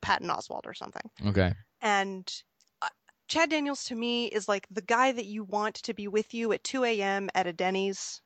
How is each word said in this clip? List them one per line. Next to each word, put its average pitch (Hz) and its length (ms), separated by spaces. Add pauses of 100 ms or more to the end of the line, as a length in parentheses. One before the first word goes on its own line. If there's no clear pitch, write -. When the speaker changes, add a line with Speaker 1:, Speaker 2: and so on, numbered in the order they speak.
Speaker 1:
Patton - 260
Oswalt - 380
or - 80
something. - 360 (160)
Speaker 2:
Okay. 95 280 (260)
Speaker 1:
And, 196 500 (520)
uh, 175 60 (400)
Chad 320 200
Daniels 285 360
to - 100
me 240 320
is, 208 200
like, 202 240
the 196 120
guy 240 280
that 233 140
you 208 180
want 208 340
to - 180
be 202 120
with 214 280
you 226 180
at - 120
two 262 200
A 226 160
M 196 340
at 185 120
a 175 80
Denny's 190 720